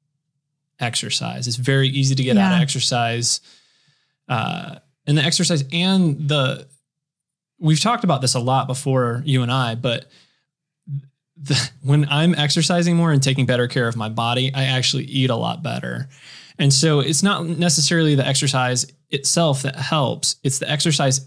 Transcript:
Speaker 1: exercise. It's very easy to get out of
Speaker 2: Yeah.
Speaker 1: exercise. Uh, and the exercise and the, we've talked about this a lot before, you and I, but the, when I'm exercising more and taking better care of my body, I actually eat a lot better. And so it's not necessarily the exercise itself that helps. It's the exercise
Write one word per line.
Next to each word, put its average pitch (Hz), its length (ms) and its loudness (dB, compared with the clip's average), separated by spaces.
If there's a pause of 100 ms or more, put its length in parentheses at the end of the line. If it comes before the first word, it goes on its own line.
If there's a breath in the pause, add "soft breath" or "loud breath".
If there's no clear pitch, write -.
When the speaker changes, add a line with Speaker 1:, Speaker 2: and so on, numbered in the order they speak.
(800)
Speaker 1:
exercise. 120 680 -4
It's 117 80 -4
very 135 320 2
easy 135 260 0
to 135 80 0
get 127 140 2
out 190 160 4
of 175 60 4
Speaker 2:
Yeah. 165 40 4
Speaker 1:
exercise. 120 800 -2 (880 soft breath)
Uh, 87 480 -6 (300)
and 147 120 4
the 139 60 4
exercise 165 480 0
and 170 560 2
the, 139 400 0 (880)
we've 156 220 2
talked 226 240 0
about 147 160 2
this 131 140 0
a 127 60 0
lot 127 280 0
before, 127 560 -2
you 131 180 2
and 120 80 -2
I, 123 240 0
but 120 320 -4 (1300 soft breath)
the, 139 340 -4 (120)
when 143 280 4
I'm 160 240 4
exercising 170 600 2
more 170 160 2
and 139 100 4
taking 131 240 0
better 123 220 2
care 120 200 -2
of 113 80 -4
my 107 120 -4
body, 120 460 -2
I 135 100 -2
actually 131 400 -2
eat 131 260 0
a 113 60 0
lot 117 260 -4
better. 123 460 -6 (500 loud breath)
And 139 140 4
so 151 280 4
it's 156 220 0
not 190 240 0
necessarily 160 720 2
the 131 100 2
exercise 131 600 0 (240)
itself 139 520 0
that 143 140 -6
helps. 131 640 -2
It's 135 160 -2
the - 120 -6
exercise 143 560 0